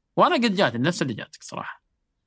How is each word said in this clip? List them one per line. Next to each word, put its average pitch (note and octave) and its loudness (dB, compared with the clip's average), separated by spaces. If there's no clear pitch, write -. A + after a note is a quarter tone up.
وأنا C4+ 4
قد A#3 2
جاتني B2 2
نفس F3 0
اللي B2+ -2
جاتك - -14
صراحة. - -12